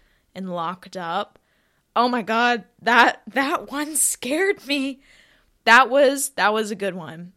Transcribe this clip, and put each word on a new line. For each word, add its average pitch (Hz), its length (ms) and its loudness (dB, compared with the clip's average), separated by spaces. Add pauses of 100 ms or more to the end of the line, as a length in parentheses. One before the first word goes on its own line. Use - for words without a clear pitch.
(340)
and 185 180 -10
locked 180 440 -8
up. 180 420 -8 (580)
Oh 240 120 2
my 247 140 -4
God, 226 420 0 (180)
that, 240 460 4
that 269 420 -4
one 294 260 -8
scared 359 680 -2
me. 269 360 -6 (640)
That 240 260 6
was, 277 400 2
that 202 220 0
was 220 180 -2
a 214 60 -8
good 190 180 -6
one. 170 420 -14